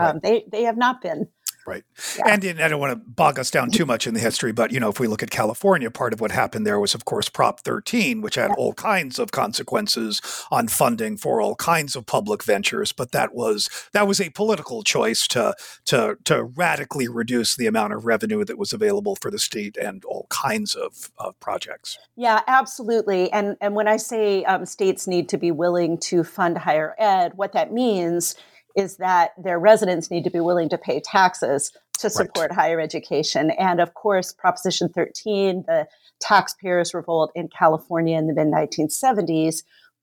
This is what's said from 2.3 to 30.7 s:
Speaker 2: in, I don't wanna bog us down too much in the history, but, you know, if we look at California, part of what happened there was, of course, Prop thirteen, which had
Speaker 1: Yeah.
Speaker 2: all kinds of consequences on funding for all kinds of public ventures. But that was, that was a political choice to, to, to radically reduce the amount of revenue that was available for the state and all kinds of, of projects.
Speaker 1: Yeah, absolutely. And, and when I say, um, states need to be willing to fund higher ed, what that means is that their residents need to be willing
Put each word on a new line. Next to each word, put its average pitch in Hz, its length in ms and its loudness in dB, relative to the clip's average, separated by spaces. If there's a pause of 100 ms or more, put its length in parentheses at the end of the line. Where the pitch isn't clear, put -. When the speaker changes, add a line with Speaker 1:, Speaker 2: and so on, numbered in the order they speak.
Speaker 2:
in, 175 180 -4
I 160 60 4
don't 151 140 0
wanna 135 160 -2
bog 139 420 2
us 131 100 -4
down 127 220 0
too 170 160 2
much 120 220 0
in 113 60 -4
the 110 60 -2
history, 117 300 -2
but, 113 220 0
you 127 80 -2
know, 113 80 0
if 101 100 -4
we 123 80 2
look 107 160 -2
at - 80 -6
California, 120 640 2
part 120 200 -2
of 110 80 -6
what 107 120 -2
happened 110 340 0
there 104 140 2
was, 101 120 0
of 113 120 -6
course, - 240 -2
Prop - 320 0
thirteen, 143 600 -2
which 147 140 -6
had 113 140 0
Speaker 1:
Yeah. - 100 0
Speaker 2:
all 123 140 0
kinds 175 480 -4
of 110 100 -4
consequences 113 920 -2 (300)
on 123 160 0
funding 113 500 0
for 120 240 -2
all 104 140 0
kinds 160 400 0
of 123 100 -8
public 104 380 -2
ventures. 110 480 0
But - 220 -8
that 131 200 0
was, 110 380 -2 (220)
that 208 160 4
was 196 120 2
a 175 100 -4
political 208 520 -2
choice - 460 0
to, 104 260 2 (300)
to, 113 400 2
to 120 180 2
radically 139 640 -2
reduce 117 480 -2
the 117 140 -2
amount 107 240 0
of 110 140 -6
revenue 107 380 0
that - 140 -8
was 101 140 -4
available 104 420 0
for - 160 -6
the 104 80 -6
state 104 380 -6
and 98 280 -8
all - 260 -10
kinds 208 440 -2
of, - 420 -10
of - 220 -12
projects. - 580 -10 (200)
Speaker 1:
Yeah, 233 320 2
absolutely. 220 840 2
And, 202 280 0
and 208 160 -2
when 214 100 2
I 220 120 4
say, 214 480 0
um, 180 200 0
states 190 400 0
need 180 220 0
to - 80 0
be 170 160 0
willing 170 460 0
to 170 260 0
fund 175 340 0
higher 156 400 0
ed, 185 380 2
what 196 160 -4
that 170 200 0
means 180 600 0 (400)
is 196 220 -2
that 180 400 2
their 180 220 -2
residents 180 520 6
need 170 140 -2
to - 60 0
be 170 100 -2
willing 170 300 2